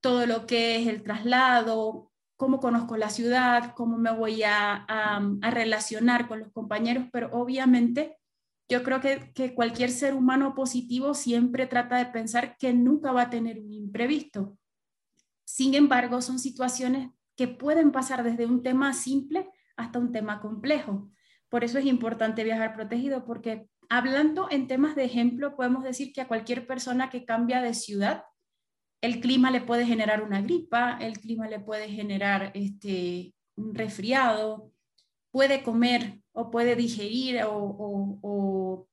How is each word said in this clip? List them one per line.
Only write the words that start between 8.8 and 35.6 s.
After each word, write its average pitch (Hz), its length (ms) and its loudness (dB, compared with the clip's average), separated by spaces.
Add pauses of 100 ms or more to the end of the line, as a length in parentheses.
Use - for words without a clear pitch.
creo 254 160 0
que, 269 340 -2
que 254 200 -4
cualquier 240 380 0
ser 269 220 0
humano 262 420 2
positivo 254 580 -2
siempre 247 540 2
trata 240 300 0
de 247 100 0
pensar 233 500 -4
que 254 160 0
nunca 262 380 4
va 247 120 4
a 240 60 -4
tener 226 300 -4
un 208 120 -14
imprevisto. 214 840 -4 (880)
Sin 269 300 0
embargo, 247 460 4
son 254 180 -6
situaciones 254 720 -4 (260)
que 254 100 0
pueden 294 440 4
pasar 254 320 -2
desde 233 220 0
un 247 180 2
tema 262 300 2
simple 277 540 -2 (300)
hasta 240 220 -6
un 240 120 0
tema 214 300 -4
complejo. 214 720 -4 (360)
Por 240 160 -2
eso 240 140 -2
es 277 80 0
importante 226 580 0
viajar 220 300 -2
protegido, 240 500 -4
porque 220 460 -10 (200)
hablando 285 600 2
en 269 180 0
temas 277 280 2
de 269 100 0
ejemplo, 247 500 0
podemos 262 280 -2
decir 262 280 -8
que 269 100 -8
a 254 60 -8
cualquier 240 380 -4
persona 254 440 -4
que 240 160 -10
cambia 240 360 0
de 233 120 -2
ciudad, 208 500 -2 (800)
el 240 180 -2
clima 254 320 6
le 254 80 2
puede 240 260 0
generar 214 380 2
una 202 180 -2
gripa, 240 600 0
el 220 180 -8
clima 220 300 -6
le 214 100 -8
puede 214 300 -8
generar, 202 640 -2
este, 185 840 -4 (220)
un 214 180 -8
resfriado, 214 960 0 (580)
puede 269 320 4